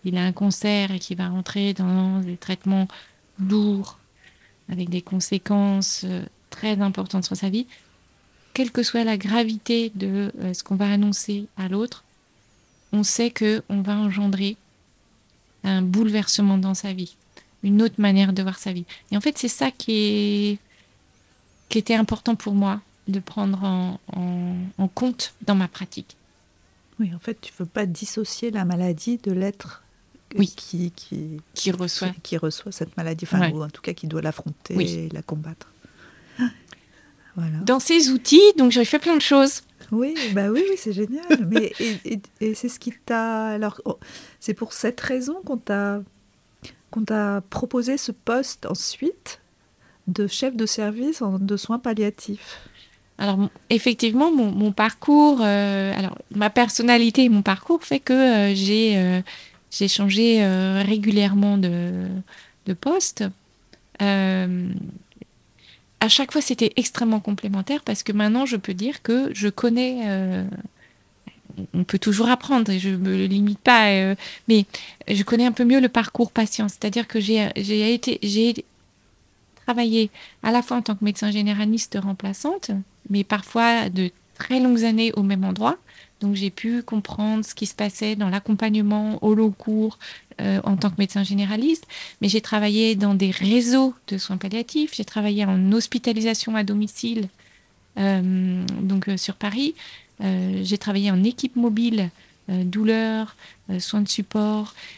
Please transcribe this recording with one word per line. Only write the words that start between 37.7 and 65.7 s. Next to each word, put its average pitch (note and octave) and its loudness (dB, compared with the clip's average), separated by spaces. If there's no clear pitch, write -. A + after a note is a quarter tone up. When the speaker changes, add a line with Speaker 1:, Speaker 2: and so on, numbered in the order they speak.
Speaker 1:
ces E4 4
outils, C4 8
donc B3+ 8
j'ai A#3+ 4
fait D4 2
plein E4 2
de D4 4
choses. C#4 4
Speaker 2:
Oui, B3 -2
bah G3+ 2
oui, A#3+ 2
oui, G4 0
c'est A3 -6
génial. A3 -4
Speaker 1:
<laughs> A3+ 4
Speaker 2:
Mais, A3 0
et, A3 -2
et, G3+ -6
et A3 -2
c'est A#3+ -6
ce - -10
qui A#3+ -8
t'a, A3+ -2
alors, G#3+ -6
oh, - -6
c'est - -4
pour G#3+ -8
cette B3 -4
raison C4 -4
qu'on C#4 -4
t'a, G3+ -4
qu'on A3 -4
t'a G#3 -2
proposé B3+ -2
ce - -6
poste - -4
ensuite - -6
de G3+ 0
chef C4 -4
de A3+ -2
service A3 -4
en, F#3+ -2
de G3 0
soins A3+ -4
palliatifs. G#3+ -4
Speaker 1:
Alors, G3 0
m-, G3+ 2
effectivement, A#3 2
mon, A#3+ 2
mon G3+ 2
parcours, D4 4
euh, G3+ 2
alors, F#3+ -4
ma G#3 2
personnalité A#3 4
et B3 6
mon G#3 6
parcours G#3 0
fait C#4 0
que, B3+ 0
euh, A3+ 4
j'ai, G#3 2
euh, F#3 2
j'ai G3+ 0
changé, G#3 4
euh, F#3+ 2
régulièrement G3+ 2
de, F3+ -2
de G3 -2
poste. D#4+ -2
Euh, F#3 0